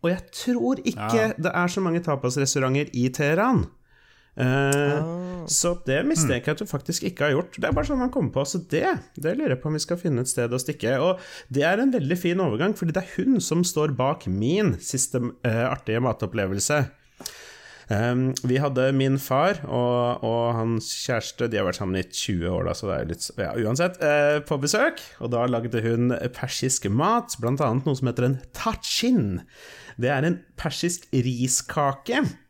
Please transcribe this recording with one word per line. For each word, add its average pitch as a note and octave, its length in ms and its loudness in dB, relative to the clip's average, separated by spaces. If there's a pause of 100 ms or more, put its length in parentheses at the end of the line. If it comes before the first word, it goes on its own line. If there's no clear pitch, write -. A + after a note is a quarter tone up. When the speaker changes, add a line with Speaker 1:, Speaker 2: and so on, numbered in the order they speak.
Speaker 1:
Og E3+ 80 2
jeg F#3 120 -2 (100)
tror A#3+ 520 0
ikke A3+ 300 0
Speaker 2:
Ja. A3 240 4
Speaker 1:
det E3 160 0
er F3 140 2
så F#3 120 -2
mange E3+ 220 0
tapasrestauranter C3+ 880 0
i B2 160 2
Teheran. D#3 580 2 (680)
Eh, B2 80 0 (560)
Speaker 3:
Ah. F3 460 -6
Speaker 1:
så F3 400 0
det C#3+ 180 2
mistenker D3+ 400 2
jeg D3+ 120 0
at - 20 -16
hun G#3 100 -6
faktisk - 360 -4
ikke F3+ 200 -2
har D3 80 4
gjort. E3 240 -2
Det - 80 -4
er - 80 0
bare D4+ 140 0
sånn D4 120 0
man B3+ 120 0
kommer G#3 220 0
på, C3+ 120 0
så F3+ 140 -4 (100)
det, D3+ 160 0 (300)
det D#3 240 -2
lurer C4 180 0
jeg - 60 -12
på - 40 -6
om D#3 60 -2
vi D#3 60 -2
skal E3+ 180 -2
finne D3 240 0
et C3 80 -2
sted A#2+ 240 0
å B2+ 80 0
stikke. C3 400 -2
Og F#3 180 2 (320)
det C#3 120 2
er F#3 180 2
en C4+ 100 4
veldig F3 280 0
fin F3 200 0
overgang, E3+ 380 2
fordi E3 160 -2
det F3+ 100 0
er - 120 -14 (100)
hun B3 160 4
som E3+ 240 0
står D3+ 320 0
bak C3+ 300 0
min A#2+ 520 2
siste, - 380 -4 (260)
eh, A#2 220 2
artige A2+ 380 -2
matopplevelse. A2 880 0 (1000)
Ehm, B2 540 2
vi B2+ 160 2
hadde C3+ 340 2
min C3+ 240 2
far D3 460 0
og, B2 640 0
og A#2 320 0
hans A2+ 360 0
kjæreste, - 560 -4
de G#2+ 80 -2
har G2 80 0
vært F2+ 140 0
sammen F#2 180 -2
i F#2 60 0
tjue F2+ 480 -2
år F2 160 0
da, E2 80 -2
så G#2 140 -6
det E2+ 120 0
er D2 120 -4
litt E2+ 100 -6
s-, - 160 -8
ja, - 160 -2
uansett, C3 480 0
eh, D3 380 4
på D3 200 -2
besøk. A#3 380 2 (220)
Og A#2 100 -4
da A#2+ 160 2
lagde A#2+ 360 0
hun A#2 280 2 (240)
persisk - 560 -2
mat, F3+ 500 0
blant C3 220 0
annet C3 240 2
noe D3 80 2
som B2+ 140 0
heter B2 160 0
en C3 160 2 (120)
tachin. A3 920 0 (500)
Det A#2+ 160 0
er C#3+ 160 2
en F3+ 140 0 (160)
persisk - 560 -4
riskake C3+ 1120 0 (260)